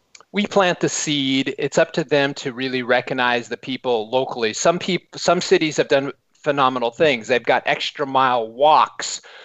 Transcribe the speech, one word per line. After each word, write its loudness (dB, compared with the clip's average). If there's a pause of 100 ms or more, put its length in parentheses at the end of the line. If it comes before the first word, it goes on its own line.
(340)
We 0
plant 2
the 2
seed. -2
It's -2
up 2
to -2
them 0
to -8
really -4
recognize 0
the -8
people -4
locally. -2
Some 0
peop-, -6
some 0
cities 0
have 0
done 0 (220)
phenomenal 0
things. 0
They've 2
got 0
extra -4
mile 0
walks 2 (240)